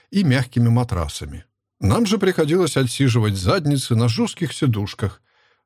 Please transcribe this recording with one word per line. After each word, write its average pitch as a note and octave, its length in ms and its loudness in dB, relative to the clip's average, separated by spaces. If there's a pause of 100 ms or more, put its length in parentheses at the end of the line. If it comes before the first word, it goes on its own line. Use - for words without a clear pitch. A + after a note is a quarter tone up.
(120)
и G3 120 0
мягкими B2+ 440 0
матрасами. E2+ 800 -2 (340)
Нам E3 260 2
же G3+ 140 0
приходилось F3 580 0
отсиживать A#2+ 580 2
задницы C#3+ 600 0
на A#2 120 2
жёстких F3 460 -2
сидушках. G#2 680 -2 (440)